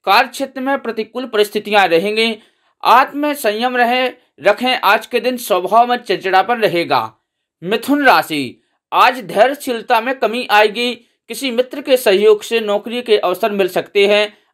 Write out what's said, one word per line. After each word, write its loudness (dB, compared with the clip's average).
कार्य 4
क्षेत्र -10
में -2
प्रतिकूल -8
परिस्थितियां 0
रहेंगी। 0
आत्म 2
संयम -2
रहे, 0
रखें। 2
आज 0
के -4
दिन -4
स्वभाव 0
में 0
चिड़चिड़ापन -2
रहेगा। 0
मिथुन -2
राशि। 0
आज 2
धैर्यशीलता 0
में -6
कमी -4
आएगी। 2
किसी -6
मित्र -4
के 2
सहयोग 4
से -2
नौकरी -4
के 2
अवसर -2
मिल 0
सकते 0
हैं। 0